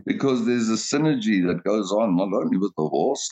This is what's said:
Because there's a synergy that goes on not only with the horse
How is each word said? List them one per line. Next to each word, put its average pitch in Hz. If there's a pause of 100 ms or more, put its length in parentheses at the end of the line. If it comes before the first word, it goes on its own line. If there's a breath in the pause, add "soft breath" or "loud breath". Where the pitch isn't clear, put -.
Because 127
there's 120
a 113
synergy 110
that 87
goes 101
on 104
not 95
only 107
with 95
the 78
horse 85